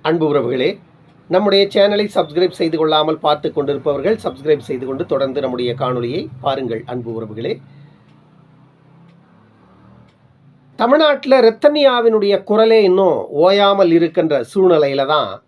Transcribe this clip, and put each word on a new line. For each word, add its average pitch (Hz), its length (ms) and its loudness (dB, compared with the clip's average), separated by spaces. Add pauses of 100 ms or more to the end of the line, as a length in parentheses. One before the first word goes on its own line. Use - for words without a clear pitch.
அன்பு 160 320 0
உறவுகளே, 127 460 -2 (480)
நம்முடைய 196 460 2
சேனலை 208 420 2
சப்ஸ்கிரைப் 170 360 -2
செய்து 165 260 -4
கொள்ளாமல் 156 400 0
பார்த்து 151 360 -2
கொண்டிருப்பவர்கள் 143 680 -2
சப்ஸ்கிரைப் 143 360 -2
செய்து 131 260 -8
கொண்டு 135 200 -6
தொடர்ந்து 135 360 -4
நம்முடைய 123 380 -4
காணொளியை 127 480 -4 (140)
பாருங்கள். 131 440 -6
அன்பு 123 260 -10
உறவுகளே, 110 460 -8 (3250)
தமிழ்நாட்டுல 269 680 2
ரத்தனியாவினுடைய 226 1000 2
குரலே 220 400 4
இன்னும் 180 440 2
ஓயாமல் 196 640 2
இருக்கின்ற 160 520 0 (120)
சூழ்நிலையில 147 520 2
தான் 120 400 0